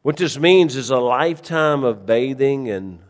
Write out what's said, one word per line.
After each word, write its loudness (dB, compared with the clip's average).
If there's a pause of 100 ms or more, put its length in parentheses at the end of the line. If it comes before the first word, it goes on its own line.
What -2
this -4
means 4
is -6
a 2
lifetime 0
of -2
bathing -2
and -8 (120)